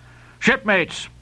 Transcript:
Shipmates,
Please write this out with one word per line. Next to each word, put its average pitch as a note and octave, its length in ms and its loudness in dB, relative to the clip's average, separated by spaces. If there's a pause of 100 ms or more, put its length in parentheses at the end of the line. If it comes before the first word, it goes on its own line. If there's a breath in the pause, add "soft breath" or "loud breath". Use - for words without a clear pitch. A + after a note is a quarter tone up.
(380 loud breath)
Shipmates, G#3 680 0 (140)